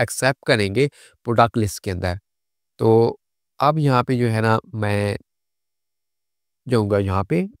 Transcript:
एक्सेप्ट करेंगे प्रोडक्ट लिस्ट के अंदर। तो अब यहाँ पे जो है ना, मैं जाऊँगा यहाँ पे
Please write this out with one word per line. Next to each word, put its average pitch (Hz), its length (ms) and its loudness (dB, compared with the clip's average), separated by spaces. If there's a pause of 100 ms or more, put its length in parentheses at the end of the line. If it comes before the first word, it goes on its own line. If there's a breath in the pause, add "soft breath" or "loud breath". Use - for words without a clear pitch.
एक्सेप्ट 131 460 -2
करेंगे 113 420 0 (340 soft breath)
प्रोडक्ट 117 340 2
लिस्ट 107 260 -4
के 101 80 -6
अंदर। 90 280 -6 (600)
तो 113 400 2 (440)
अब 151 160 2
यहाँ 131 240 2
पे 131 140 -2
जो 120 100 0
है 110 140 -2
ना, 113 180 2 (160)
मैं 104 420 -2 (1500)
जाऊँगा 107 300 0
यहाँ 98 260 0
पे 180 240 -2 (120)